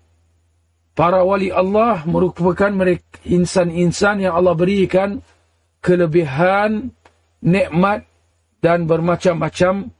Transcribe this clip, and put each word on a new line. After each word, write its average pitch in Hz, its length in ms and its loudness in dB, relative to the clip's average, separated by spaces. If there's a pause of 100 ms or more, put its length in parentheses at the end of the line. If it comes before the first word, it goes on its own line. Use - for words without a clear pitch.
(920)
para 180 320 2
wali 196 240 0
Allah 190 560 0
merupakan 175 720 0
mereka, 185 480 -4
insan-insan 175 960 0
yang 185 160 -2
Allah 180 160 2
berikan 185 720 0 (560)
kelebihan, 180 1120 0 (480)
nikmat 185 640 0 (560)
dan 170 240 2
bermacam-macam 170 1160 -2